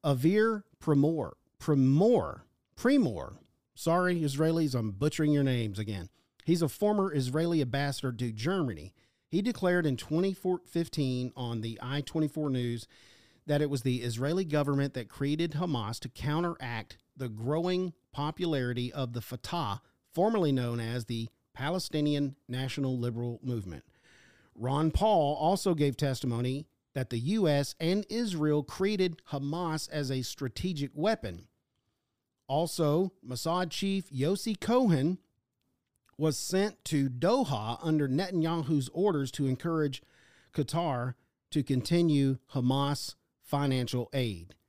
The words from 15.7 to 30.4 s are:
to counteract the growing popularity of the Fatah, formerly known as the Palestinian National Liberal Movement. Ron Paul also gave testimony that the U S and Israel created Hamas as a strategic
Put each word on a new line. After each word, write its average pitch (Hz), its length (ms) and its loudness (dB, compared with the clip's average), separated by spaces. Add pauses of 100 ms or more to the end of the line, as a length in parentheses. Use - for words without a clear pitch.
to 131 80 -10
counteract 139 920 -4 (180)
the 131 120 -6
growing 165 640 -2 (200)
popularity 139 800 -2
of 127 200 -6
the 120 100 -6
Fatah, 127 580 -6 (320)
formerly 185 400 2
known 120 260 0
as 117 280 -4
the 113 220 -6 (240)
Palestinian 147 840 -2 (120)
National 131 480 -2
Liberal 120 460 -4
Movement. 98 420 -6 (720)
Ron 139 340 0
Paul 170 460 4
also 180 380 2
gave 147 220 2
testimony 131 720 -2 (280)
that 127 160 -4
the 120 80 -2
U 185 280 2
S 143 320 2
and 185 300 0
Israel 160 540 0
created 190 580 0 (100)
Hamas 156 600 -4
as 143 200 -4
a 131 120 -2
strategic 143 720 -4